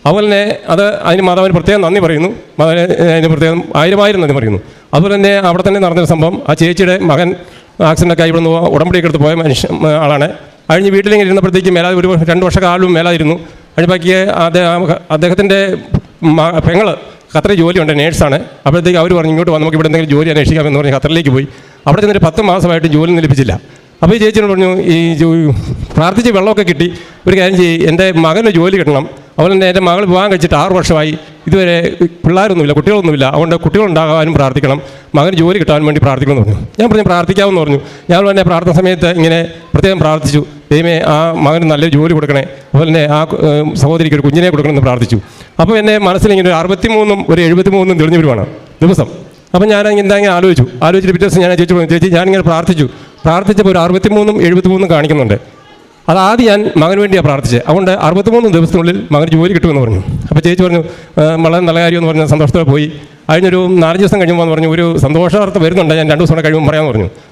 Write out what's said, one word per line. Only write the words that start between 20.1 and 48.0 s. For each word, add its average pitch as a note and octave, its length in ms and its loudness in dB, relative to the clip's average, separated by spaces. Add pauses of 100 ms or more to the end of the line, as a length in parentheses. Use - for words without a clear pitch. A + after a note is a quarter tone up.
ജോലി D3+ 180 2
അന്വേഷിക്കാമെന്ന്" D3+ 520 0
പറഞ്ഞ് C#3+ 140 -2
ഖത്തറിലേക്ക് C#3+ 360 -2
പോയി. C3 160 0 (400)
അവിടെ D#3 140 2
ചെന്നിട്ട് G3+ 240 0
പത്ത് E3+ 180 0
മാസമായിട്ട് F3 440 0
ജോലി D#3+ 260 0
ലഭിച്ചില്ല. C3+ 480 0 (420)
അപ്പോൾ G3 140 2
ഈ - 20 -2
ചേച്ചിയോട് G#3+ 320 0
പറഞ്ഞു, F#3 320 0
"ഈ E3 320 0
ജോ-, D#3+ 400 0 (420)
പ്രാർത്ഥിച്ച് G3 340 0
വെള്ളമൊക്കെ G3+ 320 0
കിട്ടി, E3+ 300 -2 (340)
ഒരു F#3+ 140 2
കാര്യം F#3 160 0
ചെയ്യ്, E3 320 2
എൻ്റെ F3+ 240 2
മകന് E3 380 2
ജോലി F3+ 280 2
കിട്ടണം. D3 300 0 (220)
അതുപോലെ F3+ 240 -2
തന്നെ F#3+ 120 2
എൻ്റെ F3+ 140 0
മകൾ F#3 240 0
വിവാഹം F#3 260 0
കഴിച്ചിട്ട് E3+ 240 0
ആറ് E3 180 0
വർഷമായി, D#3+ 460 -2 (280)
ഇതുവരെ F3 580 0
പിള്ളേരൊന്നുമില്ല, E3+ 680 0
കുട്ടികളൊന്നുമില്ല, D3+ 520 0
അതുകൊണ്ട് D#3 320 0
കുട്ടികളുണ്ടാകാനും D#3+ 760 0
പ്രാർത്ഥിക്കണം, C3+ 500 -2 (320)
മകന് E3 220 0
ജോലി F3 220 2
കിട്ടാൻ D3+ 260 0
വേണ്ടി D3+ 160 0
പ്രാർത്ഥിക്കണമെന്ന്" C3+ 480 0
പറഞ്ഞു. G2+ 180 -4 (140)
ഞാൻ A#3 100 2
പറഞ്ഞു, G#3+ 120 2
"പ്രാർത്ഥിക്കാമെന്ന്" F#3 580 0
പറഞ്ഞു. C#3+ 200 0 (300)
ഞാൻ G3 200 2
തന്നെ G3 120 0
പ്രാർത്ഥന F3 300 0
സമയത്ത് F3 440 0
ഇങ്ങനെ E3 320 0 (260)
പ്രത്യേകം F#3+ 240 0
പ്രാർത്ഥിച്ചു, D3+ 480 0 (260)
"ദൈവമേ, D#3+ 340 0
ആ - 260 0
മകന് D#3+ 380 0
നല്ലൊരു D#3 220 0
ജോലി D3+ 200 2
കൊടുക്കണേ, C#3+ 280 0
അതുപോലെ - 480 -2
തന്നെ D#3+ 220 2
ആ, D3+ 120 0
ഏ, D3+ 520 -2
സഹോദരിക്ക് D#3 420 0
ഒരു C#3 60 -2
കുഞ്ഞിനെ E3 280 2
കൊടുക്കണമെന്ന്" C#3+ 320 0
പ്രാർത്ഥിച്ചു. A#2+ 380 -2 (400)
അപ്പോൾ G#3 180 2
എൻ്റെ G#3+ 200 0
മനസ്സിൽ G3 320 0
ഇങ്ങനെ F#3+ 180 2
ഒരു E3+ 80 0
അറുപത്തിമൂന്നും G3 720 -2
ഒരു E3 140 2
എഴുപത്തിമൂന്നും F#3 560 2
തെളിഞ്ഞു D#3+ 200 2